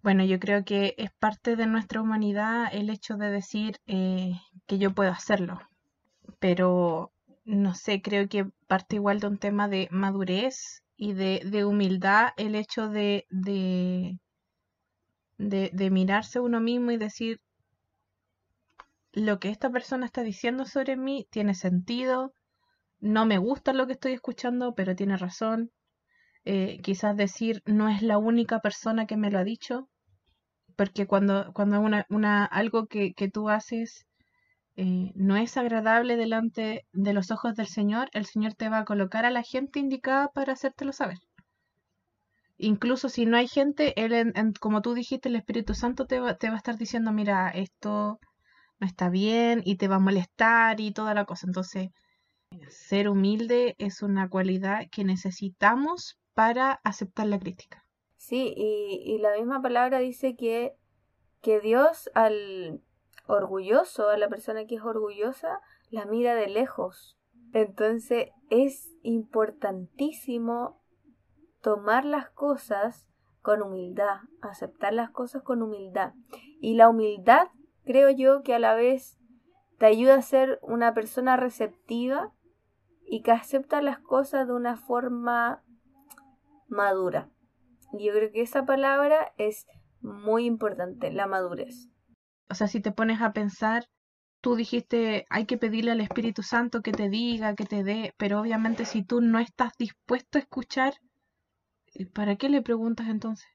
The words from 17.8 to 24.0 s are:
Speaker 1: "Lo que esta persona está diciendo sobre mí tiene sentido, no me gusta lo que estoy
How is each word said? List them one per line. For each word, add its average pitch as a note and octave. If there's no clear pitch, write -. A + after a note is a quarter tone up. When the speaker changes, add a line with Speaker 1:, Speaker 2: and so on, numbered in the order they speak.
Speaker 1:
"Lo G#3
que F#3+
esta G#3+
persona B3
está A#3+
diciendo A#3+
sobre C4+
mí C4
tiene G#3
sentido, A#3+
no G#3+
me G#3
gusta B3+
lo C4
que C4
estoy C4